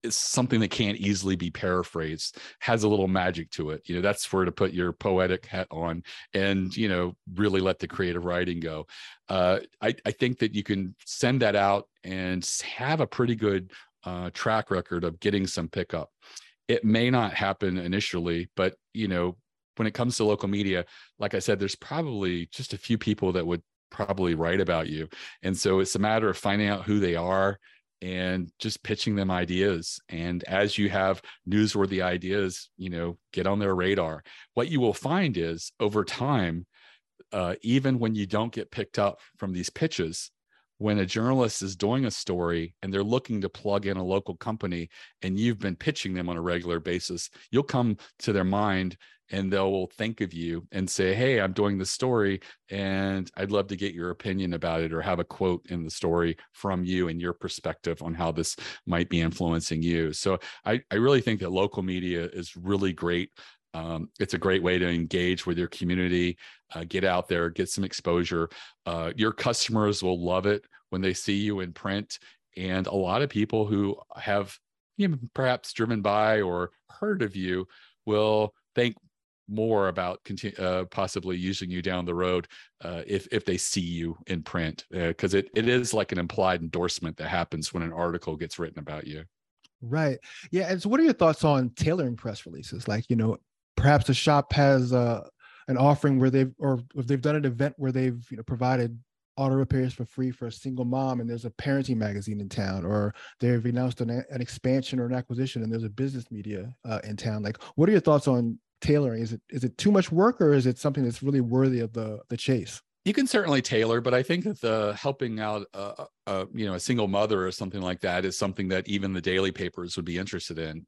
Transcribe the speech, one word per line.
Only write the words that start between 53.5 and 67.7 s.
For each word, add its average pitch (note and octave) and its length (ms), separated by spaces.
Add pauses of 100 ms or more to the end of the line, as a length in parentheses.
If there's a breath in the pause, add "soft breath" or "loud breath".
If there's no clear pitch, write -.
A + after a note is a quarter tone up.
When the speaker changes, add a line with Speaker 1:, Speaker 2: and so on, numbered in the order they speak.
Speaker 1:
love G2 160
to G2+ 80
get F#2+ 180
your E2+ 160
opinion F#2 440
about E2 280
it E2 100
or E2 80
have F2 200
a E2+ 40
quote F2+ 460
in E2+ 140
the D#2+ 60
story E2+ 460 (160 loud breath)
from F#2 320
you F2+ 240
and E2 120
your F2 120
perspective - 720
on E2+ 100
how E2 200
this - 240 (280 loud breath)
might E2+ 240
be E2+ 120
influencing E2 600
you." E2 300
So F#2 260 (260 loud breath)
I, A#2+ 260
I G2 60
really B2+ 240
think A2 200
that F#2 120
local G2 320
media F2+ 400
is F2+ 320
really F#2+ 360
great. F2 380 (420 loud breath)
Um, D#2+ 380 (100)
it's G2 140
a F2 40
great F#2+ 240
way F2+ 160
to F2+ 80
engage F2 600
with F2 100
your F2 120
community, F2+ 680 (380 loud breath)
uh, E2 120
get F#2 180
out F2+ 220
there, E2+ 220
get F2+ 220